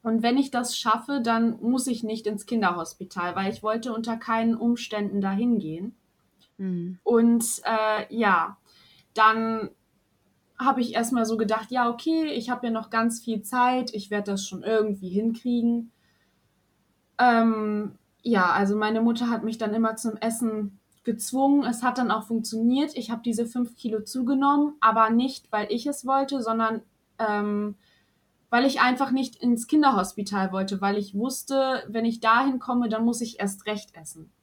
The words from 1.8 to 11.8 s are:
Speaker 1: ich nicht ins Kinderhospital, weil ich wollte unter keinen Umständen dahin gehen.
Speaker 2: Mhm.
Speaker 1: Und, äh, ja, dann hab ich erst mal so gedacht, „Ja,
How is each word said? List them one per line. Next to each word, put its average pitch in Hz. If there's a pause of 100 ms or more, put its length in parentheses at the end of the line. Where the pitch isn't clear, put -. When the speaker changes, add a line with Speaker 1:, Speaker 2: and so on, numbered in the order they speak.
Speaker 1:
ich 240
nicht 214
ins 208
Kinderhospital, 180
weil 196
ich 226
wollte 226
unter 226
keinen 226
Umständen 208
dahin 208
gehen. 175 (600)
Speaker 2:
Mhm. 180
Speaker 1:
Und, 233
äh, 214
ja, 196 (560)
dann 220 (880)
hab 247
ich 233
erst 233
mal 233
so 226
gedacht, 220
„Ja, 240